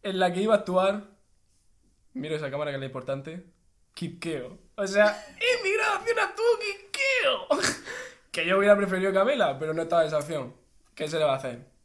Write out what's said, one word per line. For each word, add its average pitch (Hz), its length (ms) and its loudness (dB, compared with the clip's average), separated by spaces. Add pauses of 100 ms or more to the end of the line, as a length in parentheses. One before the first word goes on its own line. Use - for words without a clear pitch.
en 185 160 -4
la 180 140 4
que 185 80 -2
iba 220 140 4
a 208 40 2
actuar, 196 440 0 (1080)
miro 151 220 -6
esa 151 140 -6
cámara 143 220 -4
que 139 40 -6
es 135 60 -6
la 135 60 -6
importante, 135 580 -8 (480)
Kipkeo. 151 640 -8 (180)
O 196 120 -4
sea, 208 200 6
<laughs> - 220 -4
en 480 340 0
mi 392 120 0
grabación 440 440 0
actuó 440 260 -2 (140)
Kipkeo. 403 1200 -2
<laughs> - 60 -14 (420)
Que 165 140 -4
yo 190 140 2
hubiera 202 180 8
preferido 190 340 0
Camela, 196 460 2
pero 156 160 -4
no 165 80 -2
estaba 165 240 4
esa 151 140 -2
opción. 143 340 -6 (400)
¿Qué 156 140 -8
se 160 100 -4
le 156 80 2
va 139 80 4
a 131 40 0
hacer? 131 280 -8 (200)